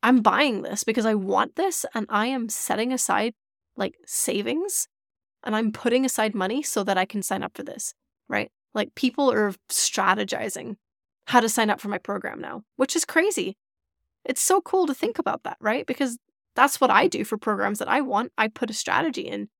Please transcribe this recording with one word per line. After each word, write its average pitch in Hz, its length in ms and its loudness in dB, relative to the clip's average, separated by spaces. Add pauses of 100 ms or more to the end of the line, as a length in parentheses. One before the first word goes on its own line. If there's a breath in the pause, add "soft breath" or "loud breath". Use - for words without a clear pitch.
I'm 247 180 6
buying 240 420 4
this - 200 -6
because 220 240 0
I 220 80 4
want 196 400 0
this, 370 400 -2
and 220 140 -4
I 214 180 0
am 247 220 -4
setting 220 440 -2
aside, 220 420 0 (420)
like, 190 180 -4 (100)
savings, 285 840 -2 (560)
and 214 100 -2
I'm 220 160 0
putting 247 340 2
aside 220 300 0
money 208 260 -2
so 226 220 -4
that 190 160 0
I 185 60 2
can 196 180 -6
sign 190 220 -4
up - 120 -10
for 196 60 -12
this," - 320 -10 (340)
right? - 220 -2 (240)
Like, 214 220 -4
people 262 340 2
are 214 240 2 (140)
strategizing 196 1080 -2 (500)
how 247 120 6
to 226 100 4
sign 214 220 2
up 190 80 0
for 208 100 -10
my 202 100 -4
program - 420 -6
now, - 240 -12 (100)
which 262 220 0
is 330 80 0
crazy. 320 520 0 (680)
It's - 160 -4
so 370 200 4
cool 370 280 2
to 269 60 -2
think - 260 -4
about - 240 -4
that, - 160 -8
right? 220 260 -2
Because 247 320 -2 (380)
that's 269 240 4
what 247 100 6
I 208 160 6
do 214 160 0
for 214 140 -4
programs 208 420 -2
that - 100 -6
I 269 120 2
want. 240 360 -2
I 220 120 2
put 220 220 -6
a 214 40 -10
strategy - 480 0
in 202 380 -8